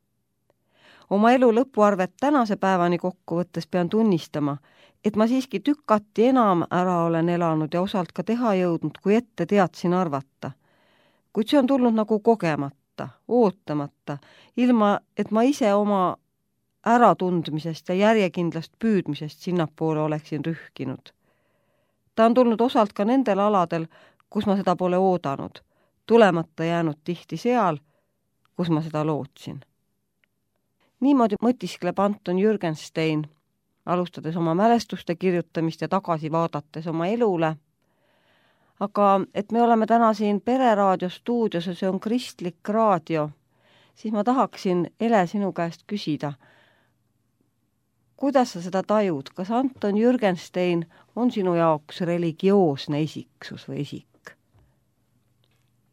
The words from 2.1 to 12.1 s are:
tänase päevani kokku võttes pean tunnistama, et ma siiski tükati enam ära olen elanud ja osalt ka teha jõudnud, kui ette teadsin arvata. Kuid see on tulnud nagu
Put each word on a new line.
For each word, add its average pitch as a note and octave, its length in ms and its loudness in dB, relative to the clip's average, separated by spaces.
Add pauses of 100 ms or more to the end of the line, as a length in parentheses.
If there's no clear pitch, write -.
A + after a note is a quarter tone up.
tänase C4 360 2
päevani F3 420 2
kokku - 440 -6
võttes - 260 -10
pean F3 240 -2
tunnistama, E3 640 0 (480)
et G#3+ 120 -2
ma A3 120 2
siiski B3+ 320 -2
tükati G#3+ 720 0
enam G#3+ 400 2
ära F3+ 340 0
olen E3 240 0
elanud E3 460 -2
ja F3 80 -2
osalt F#3 340 -4
ka F#3 80 -4
teha A#3 300 -2
jõudnud, E3+ 480 -2
kui G3 120 2
ette A3 320 -2
teadsin F#3 480 0
arvata. D3 580 -4 (800)
Kuid G#3+ 200 -2
see D4 60 6
on C4 80 4
tulnud B3 280 2
nagu G#3+ 260 0